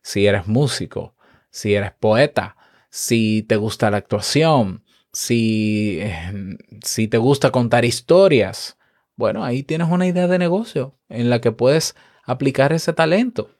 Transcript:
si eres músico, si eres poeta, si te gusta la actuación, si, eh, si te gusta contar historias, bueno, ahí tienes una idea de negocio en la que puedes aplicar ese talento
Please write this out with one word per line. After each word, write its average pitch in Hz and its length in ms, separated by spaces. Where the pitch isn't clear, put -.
si 101 260
eres 98 180
músico, - 680
si - 240
eres 101 240
poeta, 110 600
si 110 540
te 113 120
gusta 107 340
la 104 80
actuación, 117 880
si, 107 920
eh, 95 560
si 110 240
te 113 100
gusta 135 340
contar 120 340
historias, 127 920
bueno, 104 300
ahí 131 180
tienes 160 260
una 180 180
idea 180 200
de 180 100
negocio 175 600
en 120 220
la 120 100
que 117 140
puedes 135 420
aplicar 135 480
ese 165 180
talento 196 580